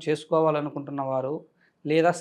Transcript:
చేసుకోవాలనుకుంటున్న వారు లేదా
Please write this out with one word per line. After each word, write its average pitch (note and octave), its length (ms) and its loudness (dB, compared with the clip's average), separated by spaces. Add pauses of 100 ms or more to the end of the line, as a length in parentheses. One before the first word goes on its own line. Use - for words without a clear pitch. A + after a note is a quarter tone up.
చేసుకోవాలనుకుంటున్న D3 960 0 (100)
వారు C3 240 -2 (560)
లేదా D#3+ 180 4 (120)